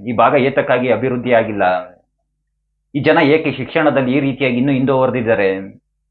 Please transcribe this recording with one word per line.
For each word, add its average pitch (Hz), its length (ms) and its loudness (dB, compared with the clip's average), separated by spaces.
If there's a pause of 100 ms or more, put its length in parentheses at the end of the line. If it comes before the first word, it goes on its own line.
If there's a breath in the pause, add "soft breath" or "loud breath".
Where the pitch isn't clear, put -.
ಈ 120 60 -4
ಭಾಗ 117 180 4
ಏತಕ್ಕಾಗಿ 127 580 0
ಅಭಿವೃದ್ಧಿ 123 420 -2
ಆಗಿಲ್ಲ, 107 300 0 (1300)
ಈ 147 40 -2
ಜನ 147 180 2
ಏಕೆ 156 340 2
ಶಿಕ್ಷಣದಲ್ಲಿ 131 680 -2
ಈ - 20 2
ರೀತಿಯಾಗಿ 135 380 -2
ಇನ್ನೂ 139 160 0
ಹಿಂದುವರೆದಿದ್ದಾರೆ? 113 1080 0 (300)